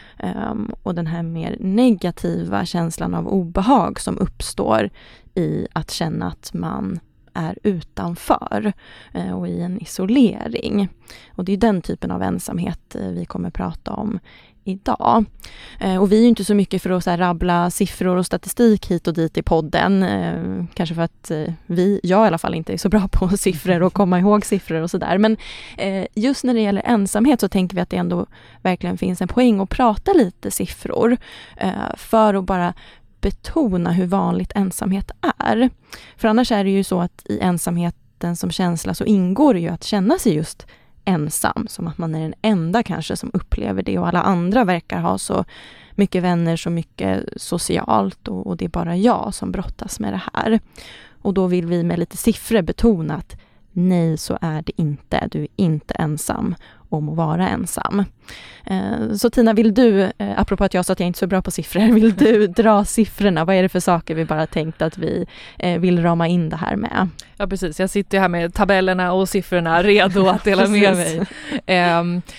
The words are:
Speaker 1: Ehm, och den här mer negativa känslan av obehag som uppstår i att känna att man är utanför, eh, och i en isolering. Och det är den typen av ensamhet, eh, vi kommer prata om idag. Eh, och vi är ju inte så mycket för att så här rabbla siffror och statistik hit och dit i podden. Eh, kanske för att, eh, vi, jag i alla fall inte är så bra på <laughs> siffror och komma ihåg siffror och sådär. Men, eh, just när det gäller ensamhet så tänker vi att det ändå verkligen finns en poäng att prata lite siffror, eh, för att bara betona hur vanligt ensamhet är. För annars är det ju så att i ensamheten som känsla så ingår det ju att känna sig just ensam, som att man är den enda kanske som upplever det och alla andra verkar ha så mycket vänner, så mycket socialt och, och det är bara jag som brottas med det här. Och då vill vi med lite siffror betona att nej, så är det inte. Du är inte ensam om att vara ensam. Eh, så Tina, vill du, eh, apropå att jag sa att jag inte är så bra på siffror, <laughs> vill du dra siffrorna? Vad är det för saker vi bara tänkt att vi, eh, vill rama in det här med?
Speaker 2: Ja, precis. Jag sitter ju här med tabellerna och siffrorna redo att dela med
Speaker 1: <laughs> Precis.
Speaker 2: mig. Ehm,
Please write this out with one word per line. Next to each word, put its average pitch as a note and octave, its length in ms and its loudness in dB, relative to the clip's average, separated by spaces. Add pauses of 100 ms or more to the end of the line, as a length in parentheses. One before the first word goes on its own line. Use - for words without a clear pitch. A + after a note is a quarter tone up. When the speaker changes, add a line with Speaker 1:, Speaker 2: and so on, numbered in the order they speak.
(200)
Speaker 1:
Ehm, - 520 -6 (120)
och F#3 120 -4
den E3+ 120 -4
här E3 160 -4
mer E3 360 -6
negativa F#3 1080 0
känslan F3 500 -4
av E3+ 120 -4
obehag F#3+ 720 2
som - 180 -4
uppstår - 720 -2 (460)
i D#3 380 -2
att D#3+ 180 -6
känna E3 360 -4
att - 260 -12
man F3+ 460 -6 (340)
är E3 300 -6
utanför, F#3+ 1120 -4 (400)
eh, F3+ 180 -6
och F3+ 160 -6
i F3 140 -6
en F3+ 200 -6
isolering. G3+ 1080 0 (460)
Och F#3 100 -6
det F#3+ 80 -2
är G3 40 -2
den G3+ 240 2
typen - 300 -6
av F3+ 120 -4
ensamhet, - 720 -6
eh, F#3+ 120 -8
vi F3 180 -8
kommer F3+ 240 -8
prata - 440 -8
om - 260 -6 (440)
idag. G#3+ 640 0 (540)
Eh, F#3+ 220 0
och G3 100 4
vi G#3+ 60 6
är A3+ 40 6
ju A#3+ 60 8
inte A3 180 4
så G#3 100 2
mycket F#3+ 260 0
för F#3 80 -4
att F3+ 140 0
så F#3 60 -2
här F3 80 0
rabbla F3 520 0
siffror F#3 460 -2
och F3+ 100 0
statistik G#3 640 2
hit E3+ 160 -2
och E3 60 -2
dit D#3+ 240 -2
i E3+ 40 0
podden. F3 640 2
Eh, F3 720 -4
kanske E3 220 -4
för E3+ 60 -2
att, - 300 -6
eh, D#3 220 -4 (120)
vi, F3+ 380 0
jag F#3+ 220 4
i - 20 4
alla E3+ 100 2
fall - 180 -4
inte E3 180 -6
är F3+ 40 -4
så F#3 120 -2
bra G3 220 2
på - 160 2
<laughs> G3 100 2
siffror F3+ 460 0
och F#3 100 2
komma F3+ 260 2
ihåg G#3 260 4
siffror E3 360 -2
och E3+ 100 -4
sådär. F3+ 260 0
Men, A3 200 4 (400)
eh, F#3+ 280 -4 (100)
just B3+ 280 0
när B3+ 100 2
det A3+ 80 2
gäller G3+ 240 0
ensamhet A3+ 560 4
så F#3+ 80 0
tänker F#3 260 0
vi F3+ 60 -2
att - 80 -4
det F#3 80 -4
ändå F3 280 -2 (360)
verkligen F3+ 360 -2
finns F#3 240 -4
en F3+ 60 -2
poäng A#3 320 4
att G3 100 -2
prata B3 440 0
lite G3+ 380 2
siffror, - 640 0 (400)
eh, F#3+ 140 -2 (240)
för A3 380 4
att G3 120 -2
bara F3+ 280 0 (480)
betona F#3 680 0
hur F#3 140 2
vanligt F3+ 500 0
ensamhet G3 560 -2 (260)
är. A#3 320 2 (480)
För A3+ 100 0
annars A#3 240 4
är G3+ 120 2
det G3 60 2
ju G3 140 2
så F#3 160 -2
att - 260 -4
i G#3 140 -4
ensamheten F3 960 -2
som F3 160 -6
känsla F3 420 -2
så - 120 -4
ingår G#3 480 4
det F3+ 60 2
ju E3 100 -2
att E3+ 140 -8
känna G#3+ 340 0
sig F#3 180 2
just - 300 -6 (400)
ensam, D#3 640 -2
som F3 180 -8
att D#3+ 100 -8
man D#3+ 180 -6
är D#3+ 60 -4
den D#3+ 200 -6
enda F#3+ 420 2
kanske D#3+ 340 -6
som - 160 -8
upplever - 500 -2
det F3+ 160 -2
och F3 80 -2
alla F3 140 0
andra G3 440 2
verkar F3 360 -2
ha F#3 160 0
så - 280 -2 (500)
mycket F#3 280 0
vänner, E3+ 340 2
så - 120 -6
mycket E3 540 -4 (180)
socialt - 840 -2
och, F#3+ 200 -6
och F3 100 -6
det F3+ 80 -6
är E3+ 40 -6
bara E3+ 280 -4
jag G3+ 360 2
som - 180 -8
brottas - 480 -10
med - 140 -6
det F#3 80 -6 (120)
här. A3 260 0 (640)
Och G3 120 -2
då F#3 140 2
vill F3+ 200 0
vi E3+ 160 0
med E3+ 160 0
lite - 180 -6
siffror - 440 2
betona D#3+ 540 0
att - 200 -12 (360)
nej, F3 460 2
så - 240 -4
är D#3 200 -4
det - 200 -6
inte. - 500 -2
Du D3+ 100 -4
är D3+ 140 -6
inte D#3+ 380 -2
ensam D#3 640 -4 (340)
om D3+ 200 -4
att D#3+ 80 -4
vara E3+ 320 0
ensam. - 540 -2 (640)
Eh, G#3+ 480 -2
så G#3+ 160 2
Tina, A3+ 240 6
vill G#3+ 200 4
du, G#3+ 280 6
eh, G3+ 380 -2
apropå G3+ 240 0
att F#3+ 100 0
jag F3+ 120 2
sa F#3+ 80 0
att - 60 -2
jag F3+ 80 0
inte F3+ 100 -2
är - 20 -12
så F#3 80 0
bra F#3 140 0
på F3+ 100 -6
siffror, G#3+ 420 2
<laughs> - 0 -
vill G#3+ 220 6
du G#3+ 320 6
dra G#3 380 4
siffrorna? G3 600 2
Vad F#3+ 100 4
är F#3 60 4
det F#3 80 2
för F3+ 100 0
saker E3+ 360 0
vi D#3+ 100 -2
bara D#3 220 -2
tänkt D#3+ 340 -4
att E3 160 -2
vi, - 280 -2 (340)
eh, F3 200 0
vill F3+ 240 2
rama E3+ 240 2
in E3+ 220 2
det D#3+ 60 -8
här - 200 -4
med? - 340 -2 (280)
Speaker 2:
Ja, G3+ 100 -4
precis. F3+ 320 -6
Jag F#3+ 100 0
sitter G3 280 -2
ju F#3+ 40 4
här F3+ 80 2
med F3 240 -2
tabellerna F#3 600 2
och F#3 160 0
siffrorna F3 540 0
redo G3 440 4
att - 160 2
dela G3 240 4
med G#3 140 4
Speaker 1:
<laughs> F#3+ 140 6
Precis. E3 220 0
Speaker 2:
mig. F#3+ 100 -2 (380)
Ehm, F3 560 2 (180)